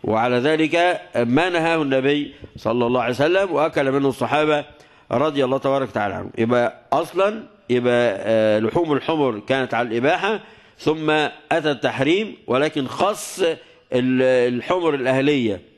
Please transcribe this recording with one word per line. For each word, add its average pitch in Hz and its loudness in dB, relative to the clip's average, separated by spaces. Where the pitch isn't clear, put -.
وعلى 120 0
ذلك 156 2
ما 123 2
نهاه 165 0
النبي 139 0
صلى 117 0
الله 123 2
عليه 120 -2
وسلم 175 0
وأكل 147 0
منه 139 2
الصحابة 147 0
رضي 139 0
الله 131 0
تبارك 135 -2
وتعالى 101 -4
عنهم. 92 -10
يبقى 120 0
أصلًا، 190 0
يبقى، 120 2
آه، 107 2
لحوم 147 0
الحمر 135 0
كانت 131 -2
على 120 -2
الإباحة، 170 0
ثم 156 0
أتى 156 0
التحريم، 139 0
ولكن 143 0
خص - -4
ال-، 127 2
الحمر 160 -2
الأهلية 131 0